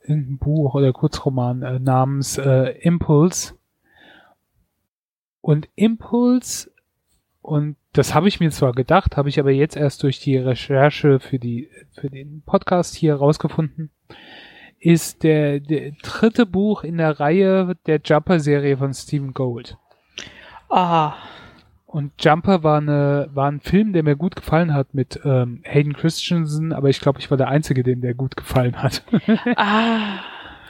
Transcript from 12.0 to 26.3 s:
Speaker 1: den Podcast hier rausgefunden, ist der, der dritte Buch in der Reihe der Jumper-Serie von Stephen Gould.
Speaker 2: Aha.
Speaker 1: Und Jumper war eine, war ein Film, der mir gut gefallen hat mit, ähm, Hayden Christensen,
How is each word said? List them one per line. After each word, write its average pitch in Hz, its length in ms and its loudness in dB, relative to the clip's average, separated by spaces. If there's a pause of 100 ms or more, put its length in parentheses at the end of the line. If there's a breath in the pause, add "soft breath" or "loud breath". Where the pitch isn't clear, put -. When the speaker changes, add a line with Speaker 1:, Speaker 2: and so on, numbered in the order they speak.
Speaker 1:
den 143 360 -18
Podcast - 500 -2
hier 151 200 0
rausgefunden, 151 760 -2 (880 loud breath)
ist - 440 0
der, 151 360 2
der 143 320 -6 (120)
dritte 226 420 0
Buch 196 380 -2
in 165 140 -6
der 156 220 0
Reihe 185 560 2 (100)
der 156 180 0
Jumper-Serie 147 760 2
von 135 160 -2
Stephen 139 400 -6
Gould. 120 440 -6 (920 loud breath)
Speaker 2:
Aha. 170 460 2 (680 loud breath)
Speaker 1:
Und 143 340 -8
Jumper 170 440 2
war 151 160 4
eine, 143 540 0
war 139 160 0
ein 147 120 -6
Film, 202 320 2
der 165 100 2
mir 147 140 2
gut 175 180 -4
gefallen 165 380 0
hat 139 200 -2
mit, - 300 -4
ähm, 123 400 0
Hayden 147 300 0
Christensen, 160 800 -2